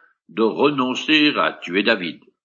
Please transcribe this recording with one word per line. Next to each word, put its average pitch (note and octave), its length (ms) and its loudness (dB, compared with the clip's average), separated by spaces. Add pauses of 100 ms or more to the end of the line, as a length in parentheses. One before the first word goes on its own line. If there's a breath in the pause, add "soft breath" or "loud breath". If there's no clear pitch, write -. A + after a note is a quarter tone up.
(280 soft breath)
de - 140 -4
renoncer C3+ 960 0
à D#2 160 0
tuer F2+ 300 -4
David. G2 380 -2 (240)